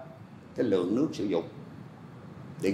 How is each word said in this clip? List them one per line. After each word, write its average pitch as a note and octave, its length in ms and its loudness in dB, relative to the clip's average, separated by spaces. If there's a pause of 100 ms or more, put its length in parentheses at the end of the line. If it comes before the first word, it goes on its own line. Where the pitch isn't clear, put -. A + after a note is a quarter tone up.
(560)
cái C3 100 4
lượng F#2+ 300 6
nước D3 180 6
sử G2+ 120 -2
dụng E2+ 180 4 (1160)
để F#2+ 120 4